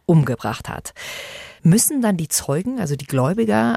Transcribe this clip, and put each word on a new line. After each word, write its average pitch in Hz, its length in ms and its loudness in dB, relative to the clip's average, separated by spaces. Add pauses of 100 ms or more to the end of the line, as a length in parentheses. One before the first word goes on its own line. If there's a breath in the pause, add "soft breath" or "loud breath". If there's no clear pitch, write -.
umgebracht 127 640 2
hat. - 240 -10 (680 loud breath)
Müssen 233 400 4
dann 208 160 2
die 160 100 -4
Zeugen, 190 520 -2
also 143 160 -2
die 139 100 -12
Gläubiger, 214 720 2